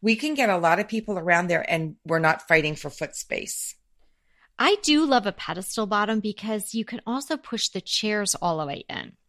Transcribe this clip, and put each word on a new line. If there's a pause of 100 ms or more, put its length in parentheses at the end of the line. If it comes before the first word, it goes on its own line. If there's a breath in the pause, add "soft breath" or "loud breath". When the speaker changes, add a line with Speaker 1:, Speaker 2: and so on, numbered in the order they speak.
Speaker 1:
we
can
get
a
lot
of
people
around
there
and
we're
not
fighting
for
foot
space. (840)
Speaker 2:
I
do
love
a
pedestal
bottom
because
you
can
also
push
the
chairs
all
the
way
in. (160)